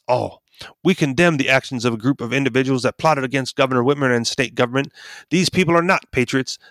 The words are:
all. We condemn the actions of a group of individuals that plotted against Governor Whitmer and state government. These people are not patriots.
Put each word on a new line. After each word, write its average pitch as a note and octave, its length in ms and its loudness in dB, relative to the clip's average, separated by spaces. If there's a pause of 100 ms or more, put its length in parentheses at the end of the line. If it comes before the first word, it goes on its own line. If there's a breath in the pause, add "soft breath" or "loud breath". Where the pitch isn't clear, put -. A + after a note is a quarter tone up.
all. - 340 -2 (440 loud breath)
We F#3 100 4
condemn E3 400 2
the B2+ 140 0
actions C3 340 0
of A#2+ 100 2
a A2+ 40 -4
group B2 240 -2
of A#2 100 -6
individuals C3 520 0
that A#2 140 -2
plotted D3 280 2
against B2+ 320 -4
Governor C3 260 2
Whitmer C3+ 320 2
and A#2 100 -2
state A#2+ 300 -4
government. B2 380 -2 (360 loud breath)
These F3 200 2
people E3+ 260 2
are E3+ 60 4
not F3+ 300 -2
patriots. C3+ 460 -2 (140 soft breath)